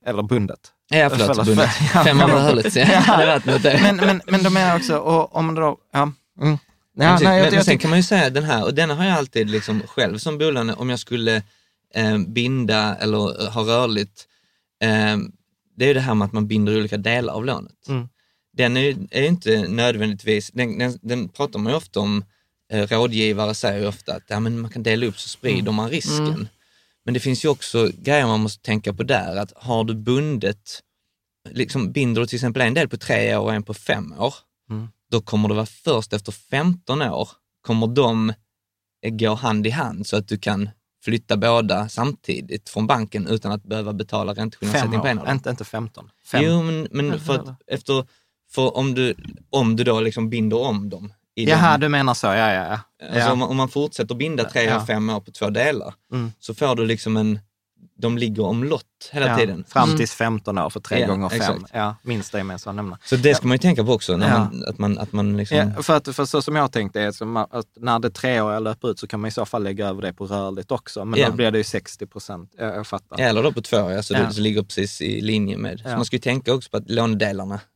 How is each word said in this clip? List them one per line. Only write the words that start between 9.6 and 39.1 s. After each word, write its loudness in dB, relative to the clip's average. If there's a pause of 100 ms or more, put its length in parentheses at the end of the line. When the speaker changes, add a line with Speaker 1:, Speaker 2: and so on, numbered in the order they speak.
Speaker 2:
själv -2
som -4
bolåne, 0
om -4
jag -2
skulle, -2 (580)
eh, 2
binda 0
eller, -2
eh, -6
ha -4
rörligt, -2 (580)
eh, 2 (600)
det 0
är 6
ju 4
det 2
här 0
med 2
att -6
man 0
binder 2
olika -2
delar -2
av -6
lånet. -8
Speaker 1:
Mm. -4 (480)
Speaker 2:
Den 2
är 2
ju, 0 (140)
är -2
ju 2
inte 2
nödvändigtvis, 0
den, -4
den, -2
den -4
pratar -6
man -2
ju 0
ofta -4
om, -2 (480)
eh, 0
rådgivare 0
säger -2
ju -2
ofta -8
att, -10
ja, -4
men -2
man -8
kan -10
dela 0
upp -6
så -12
sprider -2
Speaker 1:
Mm. 0
Speaker 2:
man -2
risken. -2
Speaker 3:
Mm. -4 (560)
Speaker 2:
Men -4
det 0
finns -2
ju 4
också 0
grejer 2
man 2
måste -4
tänka -2
på -6
där, -2
att -6
har -2
du -4
bundet, -4 (680)
liksom, -4
binder 0
du 0
till -8
exempel -2
en 2
del 0
på -8
tre 0
år 0
och -2
en -4
på -10
fem -6
år, -2 (360)
Speaker 1:
Mm. -8 (220)
Speaker 2:
då 0
kommer 0
det 0
vara -2
först -4
efter -6
femton -2
år -4 (340)
kommer 0
de, 2 (760)
eh, -2